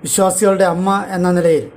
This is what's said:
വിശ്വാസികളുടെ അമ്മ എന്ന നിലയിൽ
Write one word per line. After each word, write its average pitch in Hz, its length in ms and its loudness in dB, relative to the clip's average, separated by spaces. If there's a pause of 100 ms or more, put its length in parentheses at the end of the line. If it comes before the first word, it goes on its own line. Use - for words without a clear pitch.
വിശ്വാസികളുടെ 190 640 0
അമ്മ 175 220 -2 (200)
എന്ന 180 240 -2
നിലയിൽ 170 320 2 (120)